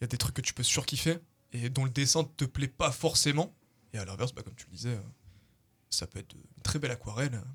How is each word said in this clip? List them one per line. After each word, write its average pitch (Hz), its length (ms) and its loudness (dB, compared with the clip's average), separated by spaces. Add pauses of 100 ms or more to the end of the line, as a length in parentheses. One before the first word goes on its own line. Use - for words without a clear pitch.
il - 20 -2
y - 20 2
a 120 40 0
des 123 100 0
trucs - 160 0
que - 80 -2
tu - 100 -2
peux 120 120 -2
surkiffer 156 540 2 (340)
et 120 180 -2
dont 131 140 2
le 131 60 2
dessin 139 340 4 (120)
te 143 80 0
plaît 135 240 0
pas 156 240 2
forcément. 151 640 2 (360)
Et 110 60 -6
à 98 60 -4
l'inverse, 98 300 -2
bah, - 80 -10
comme - 140 -14
tu - 140 -18
le 92 60 -14
disais, 120 140 -4
euh, 113 100 -4 (880)
ça - 180 0
peut - 120 -12
être - 160 -12
une - 280 -18
très - 160 0
belle 143 120 0
aquarelle, 120 500 -2 (140)